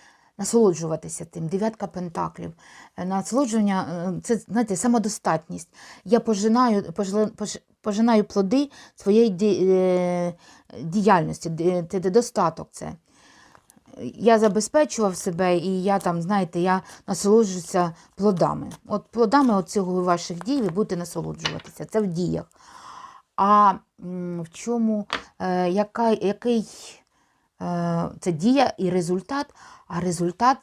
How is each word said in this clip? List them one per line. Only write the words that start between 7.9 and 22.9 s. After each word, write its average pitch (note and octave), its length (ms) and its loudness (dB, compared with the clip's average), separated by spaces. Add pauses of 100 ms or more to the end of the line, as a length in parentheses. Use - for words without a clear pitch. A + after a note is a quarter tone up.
плоди G#3 460 0 (260)
своєї A3+ 340 4
ді-, F#3 400 2
е, F3+ 640 2 (480)
діяльності, E3+ 680 2
ді-, E3+ 420 0
це G3 80 -4
де F#3 100 -2
достаток F#3+ 640 0
це. D#3 220 -14 (1080)
Я G#3+ 360 4
забезпечував G#3+ 760 2
себе, F3+ 420 0
і F#3 260 -2
я G3 160 2
там, E3+ 220 -2
знаєте, F#3 380 -2
я F#3 220 2 (260)
насолоджуюся F#3 880 2 (200)
плодами. D#3+ 540 0 (180)
От - 240 -6
плодами A#3 440 4
от F#3+ 140 -2
цього F#3 340 0
ваших F3 400 -2
дій C4+ 180 -2
ви G3+ 80 0
будете E3 280 -2
насолоджуватися. D#3+ 880 -8
Це A3 160 -2
в G#3 60 0
діях. E3 380 -4 (880)